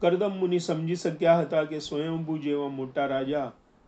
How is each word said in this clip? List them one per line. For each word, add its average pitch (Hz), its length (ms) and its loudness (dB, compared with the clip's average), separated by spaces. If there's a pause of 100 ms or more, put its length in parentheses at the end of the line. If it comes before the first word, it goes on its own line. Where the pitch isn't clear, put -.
કરદમ 185 340 2
મુનિ 180 240 2
સમજી 165 360 -2
શક્યા 170 460 4
હતા 156 220 0
કે 151 160 -6
સ્વયંભુ 156 580 -4
જેવા 143 320 -2
મોટા 135 360 -4
રાજા 135 460 -2 (360)